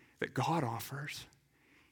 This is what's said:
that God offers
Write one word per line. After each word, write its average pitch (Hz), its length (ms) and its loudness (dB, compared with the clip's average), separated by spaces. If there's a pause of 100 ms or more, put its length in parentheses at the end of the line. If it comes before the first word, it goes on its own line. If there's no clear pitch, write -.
(200)
that - 120 0
God 151 320 4
offers 131 600 -4 (640)